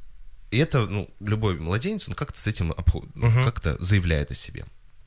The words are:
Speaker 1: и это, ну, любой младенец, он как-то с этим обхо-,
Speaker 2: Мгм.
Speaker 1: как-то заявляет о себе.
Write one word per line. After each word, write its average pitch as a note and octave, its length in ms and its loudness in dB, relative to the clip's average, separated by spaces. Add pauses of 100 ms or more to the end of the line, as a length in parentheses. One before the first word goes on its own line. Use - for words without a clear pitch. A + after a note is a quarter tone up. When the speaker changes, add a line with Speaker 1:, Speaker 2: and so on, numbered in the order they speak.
(520)
Speaker 1:
и G#2 60 2
это, C3+ 300 4
ну, G2 220 -2 (120)
любой G#2 360 0
младенец, A#2 520 -2
он F#2+ 60 -4
как-то - 220 -6
с - 100 -4
этим F2+ 260 0
обхо-, - 420 0
Speaker 2:
Мгм. A#2 300 4
Speaker 1:
как-то E2+ 360 0
заявляет F2 500 2
о C2 40 -4
себе. - 300 -6 (420)